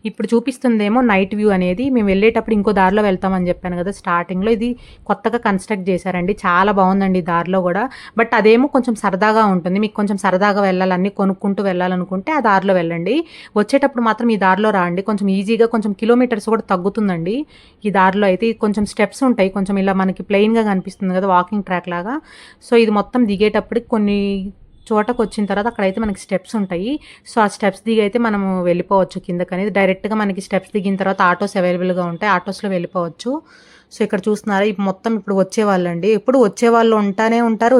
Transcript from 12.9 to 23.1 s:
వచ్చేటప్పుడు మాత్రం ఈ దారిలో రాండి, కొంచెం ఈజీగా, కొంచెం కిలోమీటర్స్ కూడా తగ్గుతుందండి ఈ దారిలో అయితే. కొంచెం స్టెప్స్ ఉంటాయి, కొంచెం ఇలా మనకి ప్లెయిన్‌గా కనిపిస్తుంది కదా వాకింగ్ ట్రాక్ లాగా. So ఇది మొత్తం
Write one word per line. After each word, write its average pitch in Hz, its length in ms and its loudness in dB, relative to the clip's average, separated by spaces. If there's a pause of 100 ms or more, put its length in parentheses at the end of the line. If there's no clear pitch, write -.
వచ్చేటప్పుడు 262 480 0
మాత్రం 226 260 0
ఈ 202 100 -2
దారిలో 196 260 4 (100)
రాండి, 175 300 -2
కొంచెం 202 160 -2 (120)
ఈజీగా, 220 360 2
కొంచెం 214 180 -2 (100)
కిలోమీటర్స్ 240 520 2
కూడా 226 180 -4
తగ్గుతుందండి 190 640 -2 (500)
ఈ 202 40 0 (100)
దారిలో 190 320 2
అయితే. 185 140 0 (200)
కొంచెం 208 260 -2
స్టెప్స్ 208 380 -2
ఉంటాయి, 196 280 0
కొంచెం 196 260 -2
ఇలా 190 180 0
మనకి 185 280 -4
ప్లెయిన్‌గా 220 420 2
కనిపిస్తుంది 185 460 -4
కదా 196 180 0
వాకింగ్ 185 340 0
ట్రాక్ 180 260 -4
లాగా. 214 200 -6 (520)
So 240 60 2 (100)
ఇది 214 160 0
మొత్తం 247 200 -2 (120)